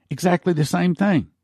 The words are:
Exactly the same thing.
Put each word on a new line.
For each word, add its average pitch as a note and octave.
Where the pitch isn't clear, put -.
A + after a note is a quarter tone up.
Exactly F3
the D3+
same F3
thing. G3